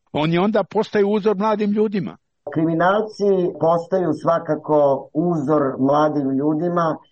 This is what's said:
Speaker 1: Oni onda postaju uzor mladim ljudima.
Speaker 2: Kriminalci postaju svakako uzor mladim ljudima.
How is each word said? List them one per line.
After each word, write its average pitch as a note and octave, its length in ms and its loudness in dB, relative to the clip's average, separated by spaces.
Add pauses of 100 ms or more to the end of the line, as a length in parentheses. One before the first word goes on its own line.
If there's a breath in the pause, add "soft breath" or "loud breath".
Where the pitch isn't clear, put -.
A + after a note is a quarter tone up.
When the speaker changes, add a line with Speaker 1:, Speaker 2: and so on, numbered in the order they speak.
(120)
Speaker 1:
Oni D#3+ 260 0
onda G3+ 260 2
postaju G3+ 460 0
uzor G#3 280 0
mladim G#3+ 340 0
ljudima. G3+ 460 -2 (360)
Speaker 2:
Kriminalci F3+ 760 0 (300)
postaju E3+ 500 0 (140)
svakako D3+ 880 0
uzor D#3 480 0 (180)
mladim C#3+ 520 0
ljudima. D#3+ 640 -2 (140 soft breath)